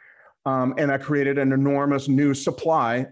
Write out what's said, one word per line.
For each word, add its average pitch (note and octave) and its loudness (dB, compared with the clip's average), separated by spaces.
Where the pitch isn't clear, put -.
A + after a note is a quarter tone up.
Um, C3 0
and D3 0
that C3+ -2
created C#3 0
an C3+ 2
enormous C#3 0
new C#3 2
supply C3+ -2